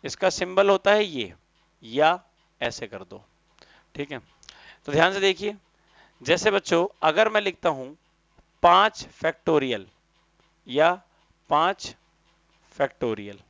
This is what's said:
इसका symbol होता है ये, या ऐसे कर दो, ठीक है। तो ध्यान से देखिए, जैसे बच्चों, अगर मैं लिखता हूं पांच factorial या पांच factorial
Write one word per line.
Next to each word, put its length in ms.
इसका 260
symbol 400
होता 200
है 140
ये, 280
या 360
ऐसे 260
कर 180
दो, 180
ठीक 180
है। 60
तो 80
ध्यान 200
से 80
देखिए, 360
जैसे 280
बच्चों, 360
अगर 260
मैं 120
लिखता 300
हूं 160
पांच 440
factorial 680
या 260
पांच 440
factorial 720